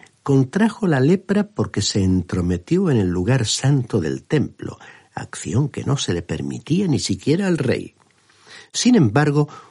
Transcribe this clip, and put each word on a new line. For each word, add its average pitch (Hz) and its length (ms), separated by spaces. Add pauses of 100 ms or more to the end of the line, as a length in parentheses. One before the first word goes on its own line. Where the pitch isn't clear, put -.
(240)
contrajo 143 640
la 147 120
lepra 196 500
porque 101 320
se 101 200
entrometió 92 880
en 127 80
el 95 120
lugar 104 360
santo 131 540
del 69 240
templo, - 560 (340)
acción 107 560
que - 140
no 139 140
se - 160
le 85 80
permitía 76 640
ni 151 120
siquiera 147 480
al 175 100
rey. 123 380 (800)
Sin 247 220
embargo, 147 520 (240)